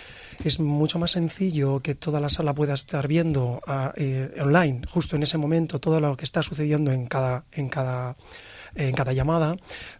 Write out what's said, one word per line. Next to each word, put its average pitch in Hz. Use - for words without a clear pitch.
Es 151
mucho 151
más 170
sencillo 156
que 135
toda 151
la 147
sala 143
pueda 147
estar 139
viendo, 143
ah, 135
eh, 135
online, 143
justo 165
en 147
ese 151
momento, 156
todo 160
lo 143
que -
está 156
sucediendo 151
en 127
cada, 127
en 139
cada, 127
en 135
cada 127
llamada, 156